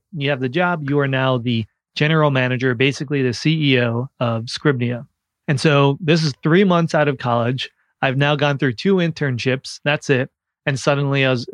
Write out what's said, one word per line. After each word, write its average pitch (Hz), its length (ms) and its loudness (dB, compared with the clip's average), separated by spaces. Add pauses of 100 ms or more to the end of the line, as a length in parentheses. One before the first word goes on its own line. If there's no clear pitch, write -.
(180)
You 143 140 -2
have 131 80 -2
the 131 100 -2
job. 165 400 -2
You 143 80 0
are 139 100 2
now 131 300 0
the 117 280 -2 (280)
general 151 380 2
manager, 127 420 0
basically 135 480 -2
the 127 120 0
C 151 420 2
E 123 60 4
O 120 280 -2 (100)
of 117 260 -2
Scribnia." 123 600 -2 (420)
And 139 140 -2
so 143 400 4
this 160 220 2
is 139 180 0
three 175 220 4
months 170 320 2
out 151 120 2
of 139 120 -2
college. 120 500 -2 (320)
I've 135 160 0
now 143 180 2
gone 143 220 0
through 127 160 0
two 190 220 0
internships. 135 880 -2
That's 147 260 -2
it. 131 220 0 (340)
And 139 140 -2
suddenly 139 440 0
I 131 60 2
was 123 240 -2